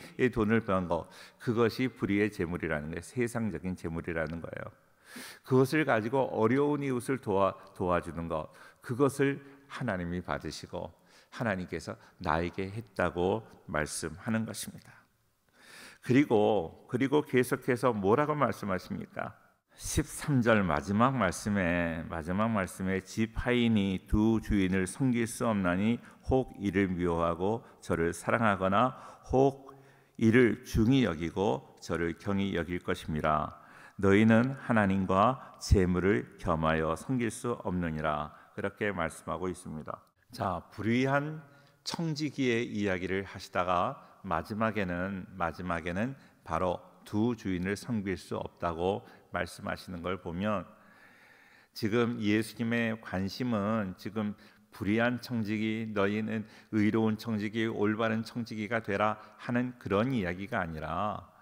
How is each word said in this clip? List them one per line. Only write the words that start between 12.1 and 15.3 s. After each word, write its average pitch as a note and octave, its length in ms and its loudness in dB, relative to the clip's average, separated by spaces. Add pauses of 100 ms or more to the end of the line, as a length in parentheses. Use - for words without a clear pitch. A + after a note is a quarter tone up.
나에게 F2 520 -2
했다고 G2 800 -2 (180)
말씀하는 E2 800 -4
것입니다. - 480 -12 (1080)